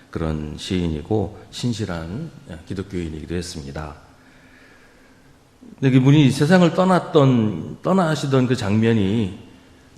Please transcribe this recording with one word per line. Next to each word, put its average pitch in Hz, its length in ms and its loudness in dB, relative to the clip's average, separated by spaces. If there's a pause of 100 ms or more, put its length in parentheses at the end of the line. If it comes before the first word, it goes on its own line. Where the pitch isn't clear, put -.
(120)
그런 78 440 -4
시인이고 87 840 -4 (100)
신실한 101 800 -8 (380)
기독교인이기도 82 680 -8
했습니다. 76 640 -10 (1800)
근데 135 100 2
그분이 135 400 6
세상을 170 460 4
떠났던, 135 1040 2
떠나시던 151 640 0
그 123 100 2
장면이 107 840 0 (580)